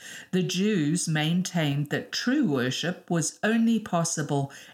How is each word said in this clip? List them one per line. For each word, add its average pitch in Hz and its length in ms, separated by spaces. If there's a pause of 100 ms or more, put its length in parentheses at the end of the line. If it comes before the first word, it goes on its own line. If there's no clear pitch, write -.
(320)
The 185 120
Jews 175 640
maintained 156 840
that - 220
true 269 340
worship 139 640
was 165 340
only 226 360
possible 151 720 (220)